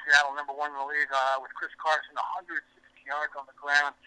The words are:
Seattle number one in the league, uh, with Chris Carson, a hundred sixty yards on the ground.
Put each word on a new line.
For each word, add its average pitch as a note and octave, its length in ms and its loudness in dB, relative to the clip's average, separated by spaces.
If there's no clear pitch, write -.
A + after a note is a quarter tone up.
Seattle C#3+ 320 6
number C#3+ 160 -8
one D3 160 -2
in C#3 80 -8
the C3+ 80 -4
league, D3 240 -2
uh, C3+ 320 2
with B2+ 160 -14
Chris - 240 -10
Carson, D#3 320 0
a - 200 -4
hundred E3+ 280 -8
sixty - 320 -20
yards D3 320 -6
on C3+ 100 -12
the - 80 -20
ground. C#3+ 400 0